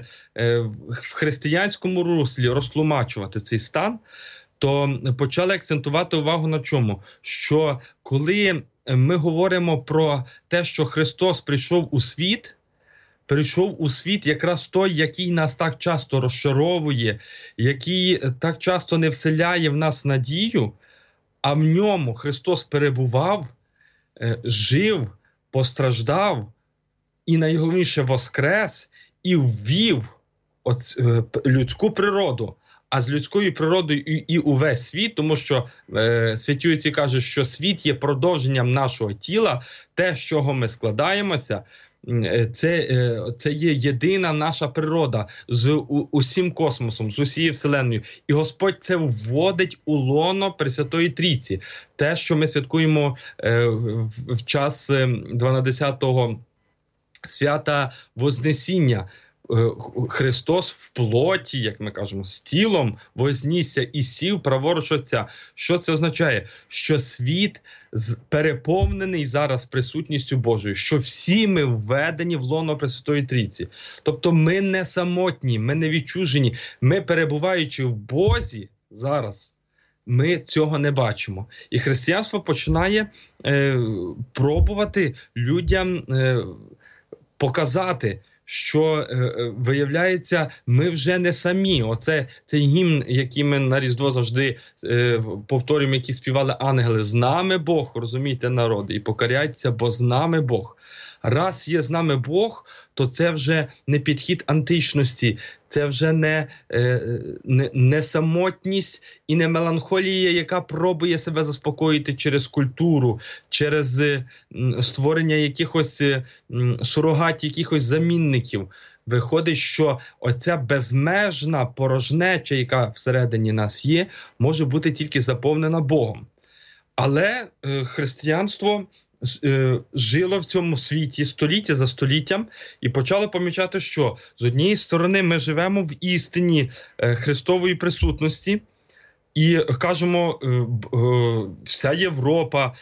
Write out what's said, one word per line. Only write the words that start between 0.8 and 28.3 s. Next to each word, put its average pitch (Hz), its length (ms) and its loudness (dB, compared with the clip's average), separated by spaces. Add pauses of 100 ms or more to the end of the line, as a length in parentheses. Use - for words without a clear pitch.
християнському 175 1080 -2
руслі 147 460 0
розтлумачувати 127 920 0
цей 110 200 -4
стан, 214 400 -2 (580)
то 139 420 0 (180)
почали 175 380 0
акцентувати 156 600 -2
увагу 156 300 0
на 156 120 0
чому? 117 420 0 (200)
Що 147 600 0 (220)
коли 175 600 0 (240)
ми 135 280 4
говоримо 170 680 2
про 147 440 2 (220)
те, 175 160 0
що 156 220 -2
Христос 160 560 0
прийшов 147 500 0
у 131 100 2
світ, - 540 -4 (680)
прийшов 156 560 0
у 151 80 2
світ 196 380 -2
якраз 160 400 0
той, 190 280 2
який 160 360 -2
нас 160 240 0
так 160 220 -2
часто 135 440 -2
розчаровує, 135 1000 0 (380)
який 156 640 0 (180)
так 165 180 -2
часто 170 400 0
не 160 120 2
вселяє 160 600 0
в 143 60 0
нас 160 300 -2
надію, 139 680 0 (680)
а 139 120 0
в 151 60 2
ньому 160 540 2
Христос 147 500 -2
перебував, 143 840 0 (760)
е, 113 220 -2
жив, 127 680 2 (420)
постраждав 131 1000 0 (720)
і, 165 120 4
найголовніше, 160 640 2
воскрес 139 880 0 (340)